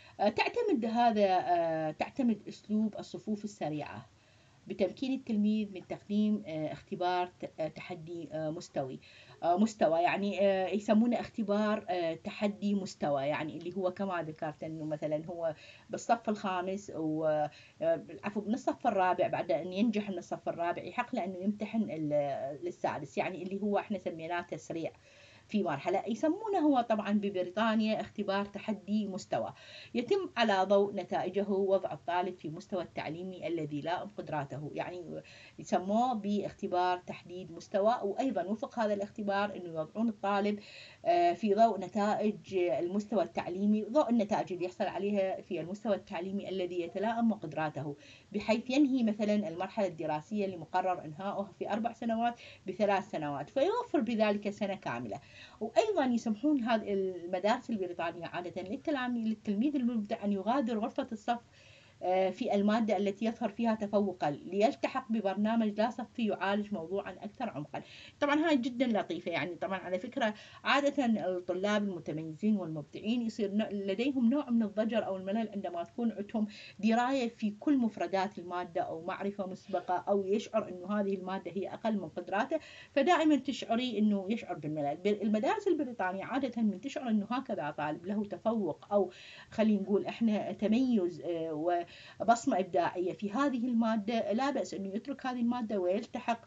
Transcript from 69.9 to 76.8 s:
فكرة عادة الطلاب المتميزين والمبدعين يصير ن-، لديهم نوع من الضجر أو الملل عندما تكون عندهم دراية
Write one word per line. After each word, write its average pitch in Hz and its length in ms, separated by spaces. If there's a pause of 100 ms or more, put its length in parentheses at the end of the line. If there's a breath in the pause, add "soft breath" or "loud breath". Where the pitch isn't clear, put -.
فكرة 233 360 (300 loud breath)
عادة 285 420
الطلاب 185 760
المتميزين 160 720
والمبدعين 180 640
يصير 214 320
ن-، 214 180
لديهم 226 580
نوع 285 200
من 233 120
الضجر 214 440
أو 190 100
الملل 196 320
عندما 175 360
تكون 233 280
عندهم 202 340 (320 loud breath)
دراية 240 500